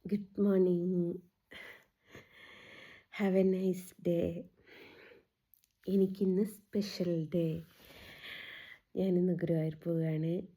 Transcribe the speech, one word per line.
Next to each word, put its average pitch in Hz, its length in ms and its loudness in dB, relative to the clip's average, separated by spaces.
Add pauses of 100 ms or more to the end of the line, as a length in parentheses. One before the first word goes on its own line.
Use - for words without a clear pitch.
(120)
ഗുഡ് 208 300 -4
മോർണിംഗ്. 185 760 2 (2000)
Have 190 140 4
a 190 80 8
nice 185 640 0
day. 170 360 0 (1400)
എനിക്കിന്ന് 190 560 2
സ്പെഷ്യൽ 175 920 -4
ഡേ. 165 280 0 (1300)
ഞാനിന്ന് 180 380 2
ഗുരുവായൂർ 160 420 0
പോവുകയാണ് 165 680 -2 (160)